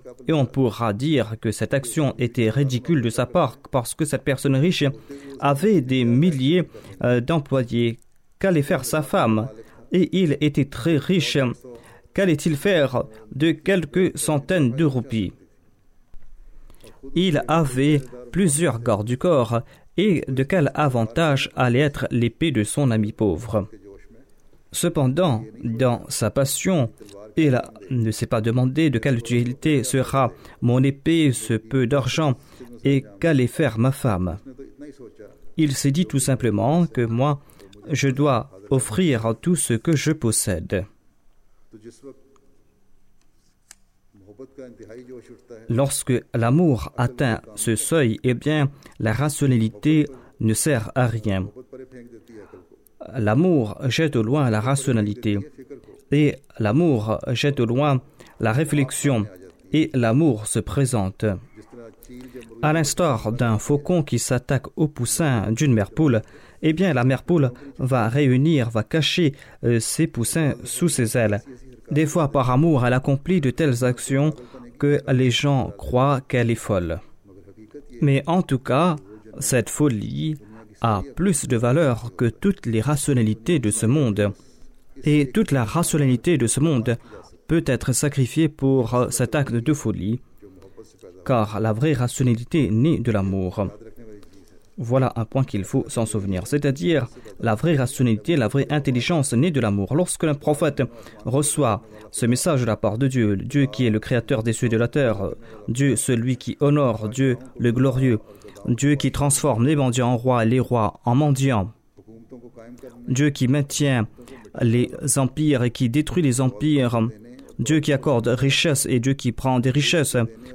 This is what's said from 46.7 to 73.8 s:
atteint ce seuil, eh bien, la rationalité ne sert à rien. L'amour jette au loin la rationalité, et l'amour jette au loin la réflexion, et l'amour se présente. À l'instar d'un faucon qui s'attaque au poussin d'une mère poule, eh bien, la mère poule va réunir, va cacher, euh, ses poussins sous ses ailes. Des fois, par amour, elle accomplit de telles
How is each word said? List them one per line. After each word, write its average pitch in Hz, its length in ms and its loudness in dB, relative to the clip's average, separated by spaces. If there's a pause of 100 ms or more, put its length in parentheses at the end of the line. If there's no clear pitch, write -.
atteint 123 440 -2 (160)
ce 113 200 -2
seuil, 131 460 0
eh 127 120 2
bien, 147 360 0 (280)
la 110 140 0
rationalité 143 920 2 (340)
ne 110 140 2
sert 123 400 0
à 123 120 2
rien. 107 420 -2 (1700)
L'amour 117 640 2 (100)
jette 147 280 0
au 117 60 4
loin 131 280 2
la 107 100 2
rationalité, 110 800 0 (720)
et 143 240 4 (220)
l'amour 110 600 2 (100)
jette 139 320 0
au 117 60 2
loin 131 360 0 (380)
la 110 120 2
réflexion, 139 760 0 (460)
et 156 220 2
l'amour 120 520 2
se - 120 -4
présente. 113 640 -2 (1400)
À 147 100 2
l'instar 151 600 0
d'un 117 260 2
faucon 147 440 0
qui 120 160 -2
s'attaque 127 480 -2 (100)
au 156 120 0
poussin 123 640 -2
d'une 139 200 2
mère 104 180 2
poule, 139 320 2 (400)
eh 160 100 2
bien, 170 200 2
la 123 120 2
mère 131 180 2
poule 143 300 2 (260)
va 123 300 0
réunir, 127 640 2
va 113 120 0
cacher, 156 500 0 (320)
euh, 117 160 2
ses - 260 -2
poussins 135 480 -2 (100)
sous - 240 -2
ses 120 280 0
ailes. 107 260 0 (480)
Des 151 160 2
fois, 147 240 0
par 127 200 0
amour, 131 360 4
elle 120 60 2
accomplit 139 480 0
de 135 100 0
telles 131 340 0